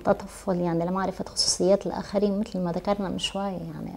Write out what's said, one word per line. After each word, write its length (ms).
تطفل 560
يعني 260
لمعرفة 380
خصوصيات 640
الآخرين، 540
مثل 180
ما 140
ذكرنا 360
من 100
شوي، 240
يعني 540